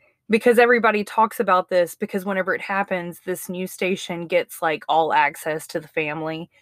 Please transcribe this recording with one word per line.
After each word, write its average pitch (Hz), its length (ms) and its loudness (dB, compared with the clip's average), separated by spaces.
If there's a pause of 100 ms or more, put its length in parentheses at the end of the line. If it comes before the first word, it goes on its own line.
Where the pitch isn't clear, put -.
(300)
Because 233 280 6
everybody 226 460 6
talks - 360 0
about 190 300 2
this, 175 240 2
because 202 320 -6
whenever 190 300 -2
it - 60 -6
happens, 190 640 -4
this 185 220 -6
news 185 240 -6
station 180 560 -4
gets, 175 340 -6
like, 156 280 -2
all 156 240 2
access 151 540 -2
to 170 120 -6
the 156 80 -14
family 160 600 -6 (120)